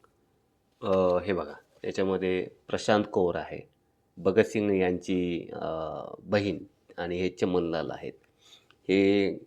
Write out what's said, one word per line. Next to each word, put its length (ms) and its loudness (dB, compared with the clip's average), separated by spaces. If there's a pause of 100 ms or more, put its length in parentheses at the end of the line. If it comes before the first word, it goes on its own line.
(800)
अ, 360 4
हे 160 0
बघा, 200 -4 (300)
याच्यामध्ये 640 0 (200)
प्रशांत 360 2 (100)
कौर 220 2
आहे, 340 -10 (480)
भगतसिंग 540 2
यांची, 840 0
अ, 140 -8 (520)
बहीण 440 -2 (340)
आणि 200 -4
हे 120 0
चमनलाल 640 0
आहेत. 220 -10 (760)
हे 440 4 (140)